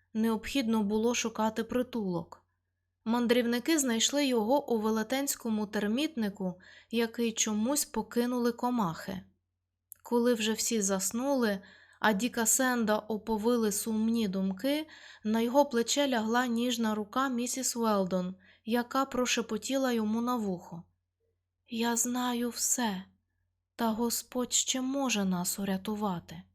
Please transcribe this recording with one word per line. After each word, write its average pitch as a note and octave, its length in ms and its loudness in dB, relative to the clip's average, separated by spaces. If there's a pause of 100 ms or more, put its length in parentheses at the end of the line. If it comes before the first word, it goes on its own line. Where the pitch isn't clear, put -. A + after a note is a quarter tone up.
(140)
необхідно A3+ 720 0
було A3 320 2
шукати A3 480 -2
притулок. A3 800 -4 (640)
Мандрівники A#3+ 720 2
знайшли C4 460 2
його B3 460 2
у A3+ 80 2
велетенському A3 880 -2
термітнику, G#3 920 -2 (320)
який A#3 400 0
чомусь A3+ 540 0
покинули A#3+ 640 0
комахи. G3+ 720 -2 (840)
Коли A#3+ 300 4
вже A3 200 0
всі A3 280 0
заснули, G#3 800 0 (400)
а G#3+ 140 4
Діка A#3 320 0
Сенда A#3+ 520 2
оповили A3 720 0
сумні A3 560 0
думки, G3 600 0 (360)
на A3 180 0
його B3 240 6
плече C4 420 0
лягла A#3+ 400 2
ніжна A#3 480 0
рука A#3 340 0
місіс B3 460 -2
Уелдон, F#3+ 600 2 (300)
яка A#3+ 400 2
прошепотіла B3 840 0
йому A3 300 0
на B3 140 0
вухо: F#3 480 -6 (840)
"Я A#3 280 0
знаю B3 540 0
все, G#3+ 540 -2 (720)
та A3+ 140 0
Господь A#3 640 -2
ще - 280 0
може B3+ 440 0
нас F3+ 340 -2
урятувати". F#3+ 840 -4 (120)